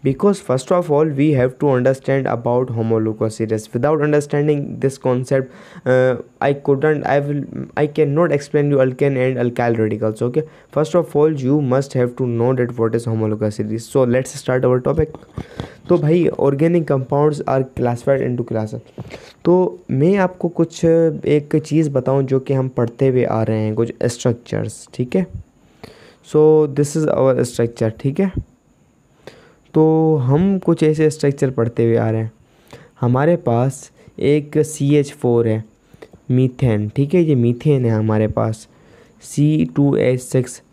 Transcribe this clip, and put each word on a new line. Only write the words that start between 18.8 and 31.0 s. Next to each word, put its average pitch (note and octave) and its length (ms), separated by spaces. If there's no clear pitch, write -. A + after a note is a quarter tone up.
तो F3+ 140
मैं D#3 260
आपको F3+ 180
कुछ E3 360
एक D#3+ 720
चीज़ D3+ 340
बताऊं C3+ 320
जो C3 80
कि C3+ 140
हम C3 220
पढ़ते B2 320
हुए B2+ 160
आ A2 180
रहे A2 220
हैं, G#2+ 100
कुछ A#2 180
स्ट्रक्चर्स, A2+ 920
ठीक B2+ 220
है? F#3 100
So D3+ 120
this D3 180
is D#3 120
our B2+ 240
structure, A#2 360
ठीक C#3 200
है? - 360
तो D#3+ 420
हम D#3+ 400
कुछ E3 240
ऐसे D#3 280